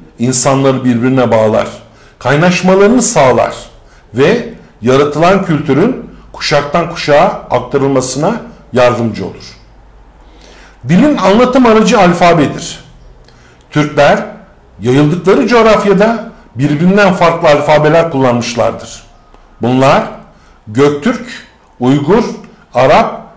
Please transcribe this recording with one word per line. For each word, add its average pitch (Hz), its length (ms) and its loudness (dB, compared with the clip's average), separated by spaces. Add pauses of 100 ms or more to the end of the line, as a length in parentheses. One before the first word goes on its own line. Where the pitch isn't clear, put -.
(200)
insanları 131 640 0
birbirine 123 460 0
bağlar, 110 360 0 (520)
kaynaşmalarını 180 840 2
sağlar 120 540 0 (580)
ve 165 360 0 (320)
yaratılan 147 640 0
kültürün 156 680 -2 (220)
kuşaktan 160 560 -4
kuşağa 165 600 0
aktarılmasına 139 880 -2 (320)
yardımcı 113 520 0
olur. - 320 -18 (1300)
Dilin 262 280 2
anlatım 247 480 2
aracı 220 340 4
alfabedir. 175 800 0 (920)
Türkler 147 540 0 (560)
yayıldıkları 170 680 0
coğrafyada 214 840 0 (240)
birbirinden 180 580 2
farklı 165 340 0
alfabeler 151 640 2
kullanmışlardır. 120 920 -2 (580)
Bunlar 135 420 2 (640)
Göktürk, 147 580 -2 (540)
Uygur, 143 440 0 (500)
Arap 147 480 2 (160)